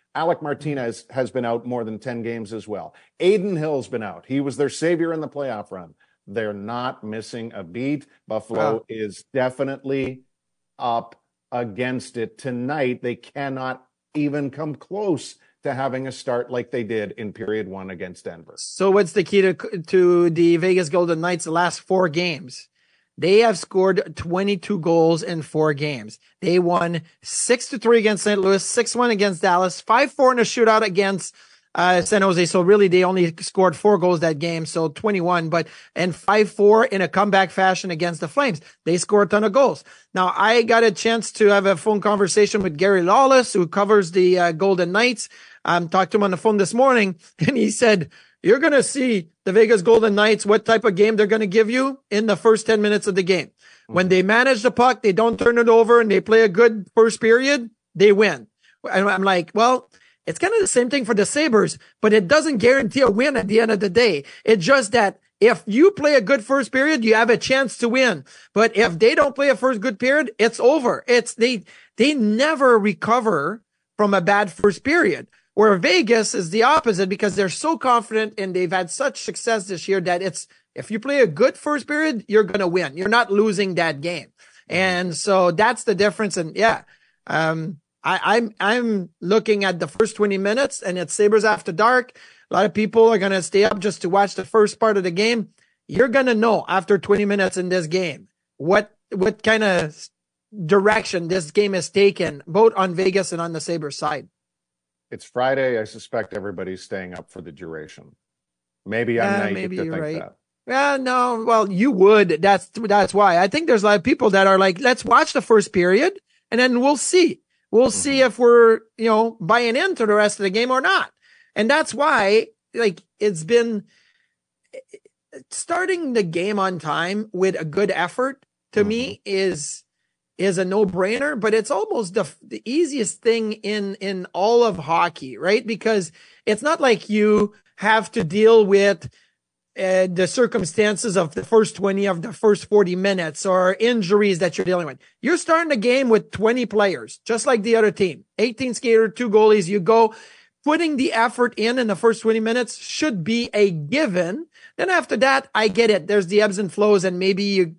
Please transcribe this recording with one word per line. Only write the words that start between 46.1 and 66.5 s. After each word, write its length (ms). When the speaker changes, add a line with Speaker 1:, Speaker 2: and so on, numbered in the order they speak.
Speaker 2:
to 60
him 60
on 80
the 60
phone 180
this 180
morning, 440
<laughs> 160
and 120
he 120
said, 400
"You're 180
gonna 220
see 460
the 80
Vegas 300
Golden 340
Knights, 300
what 200
type 200
of 100
game 220
they're 100
gonna 200
give 220
you 300
in 180
the 100
first 280
ten 160
minutes 260
of 80
the 80
game." 280
When 180
Speaker 1:
Mm-hmm. 40
Speaker 2:
they 140
manage 380
the 100
puck, 320
they 80
don't 260
turn 200
it 100
over, 320
and 100
they 120
play 220
a 40
good 480
first 240
period, 500
they 200
win. 340
And 200
I'm 120
like, 320
"Well, 360
it's 140
kinda 220
the 60
same 220
thing 140
for 100
the 120
Sabres, 520
but 120
it 160
doesn't 300
guarantee 420
a 100
win 240
at 140
the 100
end 100
of 120
the 80
day. 340
It's 200
just 280
that 260
if 260
you 240
play 240
a 60
good 220
first 280